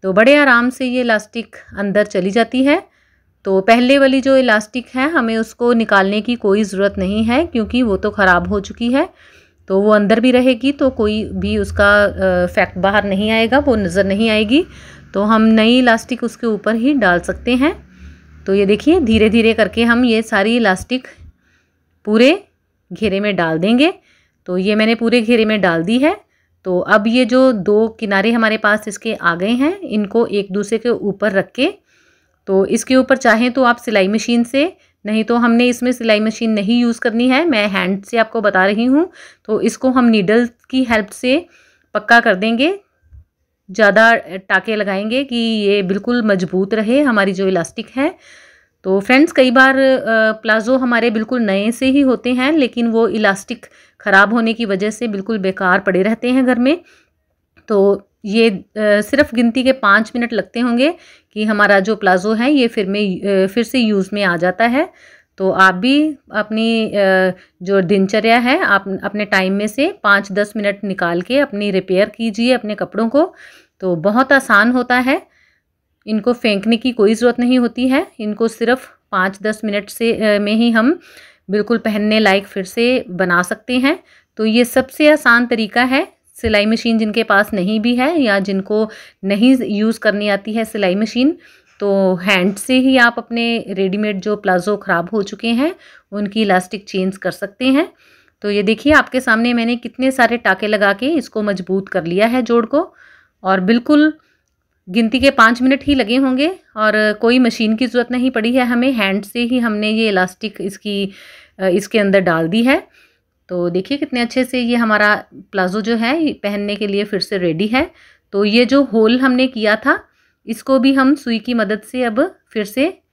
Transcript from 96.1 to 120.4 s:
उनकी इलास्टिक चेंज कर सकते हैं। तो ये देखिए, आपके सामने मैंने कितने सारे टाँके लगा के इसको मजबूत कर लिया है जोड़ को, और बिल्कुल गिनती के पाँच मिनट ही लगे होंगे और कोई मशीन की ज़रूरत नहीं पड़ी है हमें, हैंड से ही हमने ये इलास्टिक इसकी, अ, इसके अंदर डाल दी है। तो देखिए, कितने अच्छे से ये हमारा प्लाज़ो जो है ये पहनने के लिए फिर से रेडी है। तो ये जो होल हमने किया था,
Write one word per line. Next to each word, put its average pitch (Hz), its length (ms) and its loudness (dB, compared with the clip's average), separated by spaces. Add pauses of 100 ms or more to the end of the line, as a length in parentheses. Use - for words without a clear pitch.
उनकी 202 300 -4
इलास्टिक 190 460 -2
चेंज 185 300 -4
कर 180 140 -6
सकते 202 360 -10
हैं। 285 200 2 (560)
तो 208 60 -4
ये 208 140 -2
देखिए, 226 300 0
आपके 254 260 0
सामने 240 340 0
मैंने 233 220 -2
कितने 254 360 -4
सारे 240 260 0
टाँके 208 300 -2
लगा 202 260 0
के 240 140 -4
इसको 294 340 -4
मजबूत 190 480 -4
कर 170 160 -4
लिया 185 220 0
है 247 140 -2
जोड़ 233 240 0
को, 311 220 -2 (560)
और 190 180 0
बिल्कुल 294 520 2 (720)
गिनती 226 320 -2
के 269 120 4
पाँच 240 300 4
मिनट 269 220 2
ही 285 120 0
लगे 233 200 -2
होंगे 269 320 0 (300)
और 214 160 2 (280)
कोई 240 180 4
मशीन 233 360 0
की 247 120 -2
ज़रूरत 240 240 -2
नहीं 254 200 -2
पड़ी 240 240 -2
है 254 100 2
हमें, 247 260 0
हैंड 208 320 -2
से - 180 -10
ही 247 180 -2
हमने 214 300 -2
ये 220 180 0
इलास्टिक 196 540 -4
इसकी, 196 500 -8 (480)
अ, 190 80 -2
इसके 202 320 0
अंदर 196 220 2
डाल 165 260 0
दी 220 160 0
है। 277 180 2 (680)
तो 175 200 -4
देखिए, 190 280 -4
कितने 285 240 -4
अच्छे 240 220 -2
से 254 160 -4
ये 240 160 -2
हमारा 214 380 2 (380)
प्लाज़ो 185 300 -2
जो 233 140 -2
है 240 280 -2
ये 277 100 -2 (100)
पहनने 208 320 -4
के 208 120 -6
लिए 202 160 -2
फिर 208 160 -4
से 196 180 -6
रेडी 175 300 -2
है। 269 220 -2 (440)
तो 202 120 0
ये 226 200 2
जो 269 180 2
होल 226 360 2
हमने 254 280 2
किया 214 280 -2
था, 294 240 -2 (480)